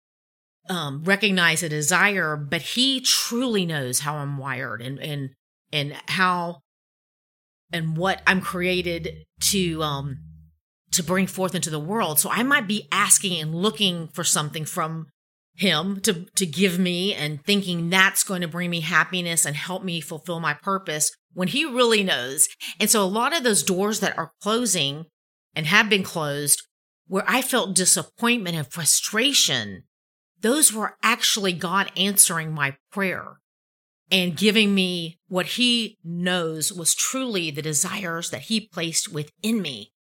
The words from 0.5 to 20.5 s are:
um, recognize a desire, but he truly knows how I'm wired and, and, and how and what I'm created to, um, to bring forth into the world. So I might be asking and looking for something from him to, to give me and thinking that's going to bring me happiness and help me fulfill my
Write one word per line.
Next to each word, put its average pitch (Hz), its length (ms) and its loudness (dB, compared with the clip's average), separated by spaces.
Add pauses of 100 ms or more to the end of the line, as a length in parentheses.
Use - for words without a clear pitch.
um, 151 360 -4
recognize 185 600 4
a 165 60 -2
desire, 170 640 2
but 147 260 -4
he 262 380 2
truly 233 640 2
knows 139 360 -2
how 147 140 -4
I'm 143 220 -4
wired 131 440 -6
and, 135 180 -8
and, 143 300 -6 (420)
and 143 240 -2 (120)
how 175 540 0 (1080)
and 160 240 -4
what 180 300 0
I'm 185 160 4
created 175 840 -2 (160)
to, 170 420 0
um, 143 340 -4 (720)
to 180 120 2
bring 185 240 2
forth 185 280 -2
into 165 140 -4
the 156 100 -4
world. 165 400 -2
So 156 100 2
I 190 140 0
might 277 240 2
be 208 240 -4
asking 190 480 2
and 156 140 -4
looking 180 560 0
for 175 140 -6
something 151 420 -2
from 160 420 -4 (480)
him 185 460 0
to, 175 240 0 (100)
to 196 100 0
give 175 340 -4
me 180 340 0
and 147 300 -6
thinking 180 460 0
that's 190 340 4
going 180 180 -4
to 170 60 -4
bring 175 220 -4
me 170 120 -2
happiness 165 640 0
and 147 100 -4
help 185 280 -6
me 170 180 -4
fulfill 165 380 -8
my 156 140 0